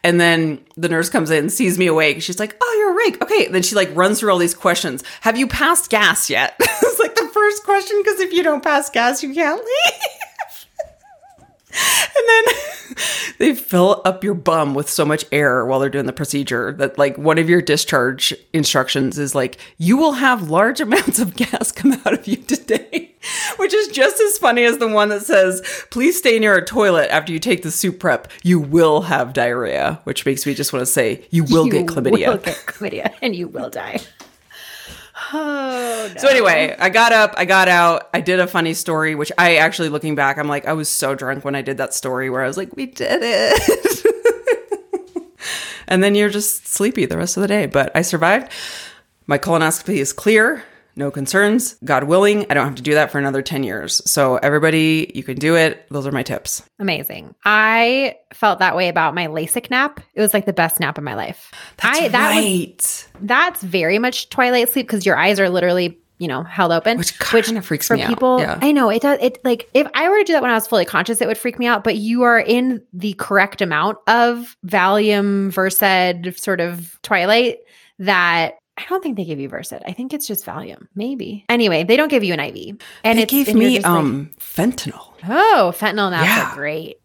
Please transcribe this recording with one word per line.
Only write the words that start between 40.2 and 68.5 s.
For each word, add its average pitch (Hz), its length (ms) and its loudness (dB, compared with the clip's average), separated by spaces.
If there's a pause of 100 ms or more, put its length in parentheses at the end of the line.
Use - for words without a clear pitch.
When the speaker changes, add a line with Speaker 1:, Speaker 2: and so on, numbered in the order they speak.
Speaker 1:
I'm 147 100 -4
like, 143 180 -4
I 156 80 -2
was 156 160 -4
so 139 260 -2
drunk 135 300 -8
when 143 100 -4
I 135 60 -4
did 131 160 -6
that 131 160 -4
story 131 360 -4
where 131 140 -2
I 127 40 -2
was 135 100 -6
like, - 180 -10
"We 269 120 -8
did - 340 -4
it." - 880 0
<laughs> 453 60 -6 (1700)
And 185 140 2
then 202 140 4
you're 208 140 2
just 208 380 -4
sleepy 202 380 -2
the 170 120 -4
rest 170 180 -4
of 190 60 -2
the 202 80 0
day. 202 160 0
But 135 300 0
I 160 60 2
survived. 180 480 0 (800)
My 143 100 0
colonoscopy 165 600 0
is 139 160 -4
clear. 220 500 2 (320)
No 139 160 -4
concerns. 202 720 0
God 131 220 0
willing, 202 440 4
I - 40 0
don't 139 120 2
have 139 100 -6
to 127 60 -14
do 147 120 0
that 151 180 4
for 147 80 -4
another 139 220 -2
ten 139 220 -6
years. 95 460 -4
So 131 280 2
everybody, 156 760 2
you 131 100 -8
can 131 140 -8
do 151 200 2
it. 160 320 0
Those 139 180 -6
are 143 40 -4
my 135 120 -4
tips. - 400 -8 (160)
Speaker 2:
Amazing. 151 640 -6
I 226 720 2 (180)
felt 196 260 0
that 185 160 2
way 180 120 2
about 165 280 0
my 175 120 -4
LASIK 160 420 -6
nap. 196 300 -2 (140)
It - 80 -4
was, 214 120 0
like, 202 120 0
the 196 80 -2
best 165 260 0
nap 156 180 -2
of 147 60 -10
my 127 120 -6
life. - 360 -10 (300)
Speaker 1:
That's 262 180 2
Speaker 2:
I, 330 100 0
that 254 260 2
was 320 100 2
Speaker 1:
right. - 600 -4 (140)
Speaker 2:
that's 277 420 0
very 180 360 0
much 247 300 -4
twilight 247 400 2
sleep - 180 -2
'cause 202 180 -4
your 180 120 2
eyes 196 220 2
are 196 100 2
literally, 175 480 0 (220)
you 175 80 -6
know, 135 160 -6
held 175 300 0
open. 214 240 0
Speaker 1:
Which - 220 -4
kinda - 180 0 (240)
Speaker 2:
Which 180 40 -14
Speaker 1:
freaks - 220 -4
Speaker 2:
for 233 80 2
Speaker 1:
me - 80 -2
out. - 60 -2
Speaker 2:
people, 254 320 2
Speaker 1:
Yeah. - 200 -4